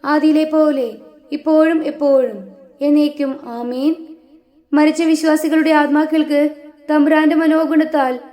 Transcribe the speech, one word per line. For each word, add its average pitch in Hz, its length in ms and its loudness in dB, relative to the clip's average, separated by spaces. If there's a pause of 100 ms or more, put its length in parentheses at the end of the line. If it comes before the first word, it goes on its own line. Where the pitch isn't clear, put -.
ആദിയിലെ 302 380 2
പോലെ 294 520 0 (360)
ഇപ്പോഴും 311 540 2
എപ്പോഴും 262 640 -2 (340)
എന്നേക്കും. 294 640 0
ആമേൻ. 247 520 -4 (760)
മരിച്ച 302 300 2
വിശ്വാസികളുടെ 311 680 0
ആത്മാക്കൾക്ക് 302 800 0 (420)
തമ്പുരാന്റെ 311 440 2
മനോഗുണത്താൽ 311 840 0 (140)